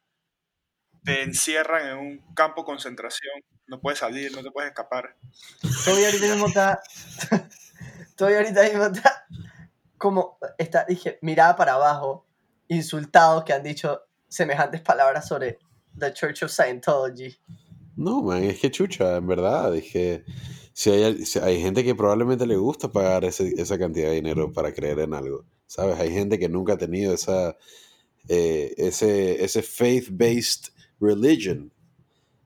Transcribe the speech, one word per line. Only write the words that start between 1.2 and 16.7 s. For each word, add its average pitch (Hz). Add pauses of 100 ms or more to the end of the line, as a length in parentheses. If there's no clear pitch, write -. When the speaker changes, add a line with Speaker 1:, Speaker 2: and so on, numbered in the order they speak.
Speaker 1:
encierran 156
en 135
un 143
campo 156
de 156
concentración, 135 (340)
no 131
puedes 139
salir, 135
no 135
te 131
puedes 139
escapar. - (720)
Speaker 2:
Toby 196
ahorita 202
mismo 208
está, 196 (480)
<laughs> -
Toby 202
ahorita 208
mismo 208
está - (680)
como, 190 (200)
está, 165
dije, 175
mirada 165
para 139
abajo, 139 (420)
insultados 160
que 156
han 139
dicho 147 (260)
semejantes 156
palabras 135
sobre 131 (380)
The 139
Church 151
of 151
Scientology. 127 (580)